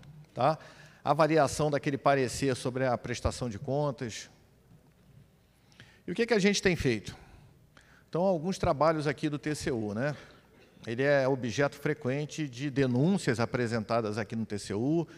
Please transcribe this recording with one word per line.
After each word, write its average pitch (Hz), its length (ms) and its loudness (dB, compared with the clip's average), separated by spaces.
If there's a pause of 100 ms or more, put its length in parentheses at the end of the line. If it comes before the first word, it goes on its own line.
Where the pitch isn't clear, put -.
(340)
tá? 147 240 0 (480)
Avaliação 151 640 4
daquele 143 300 -2
parecer 135 560 2
sobre 127 280 -4
a 123 140 0
prestação 120 500 -4
de 101 120 -8
contas. 131 680 -4 (1800)
E 185 40 -4
o 175 40 -6
que 233 100 2
que 233 80 2
a 220 60 6
gente 196 200 4
tem 185 160 2
feito? 113 400 -2 (920)
Então, 160 140 -2
alguns 185 340 0
trabalhos 156 480 2
aqui 151 240 -2
do 147 80 -4
T 151 160 -4
C - 160 -6
U, 110 240 -2
né? 135 220 -2 (720)
Ele 120 160 -4
é 139 260 4
objeto 135 500 0
frequente 147 720 -4
de 131 220 -8
denúncias 135 720 2
apresentadas 113 800 -2
aqui 110 180 -4
no 113 100 -4
T 104 140 -6
C - 140 -8
U, 147 340 0 (100)